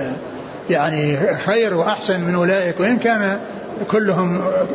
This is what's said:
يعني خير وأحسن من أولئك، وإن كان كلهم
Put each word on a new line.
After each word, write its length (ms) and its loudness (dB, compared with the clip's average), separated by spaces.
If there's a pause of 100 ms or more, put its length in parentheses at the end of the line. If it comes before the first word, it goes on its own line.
(720)
يعني 640 2
خير 380 2
وأحسن 460 0
من 140 0
أولئك، 460 2
وإن 180 2
كان 420 0 (500)
كلهم 540 2 (300)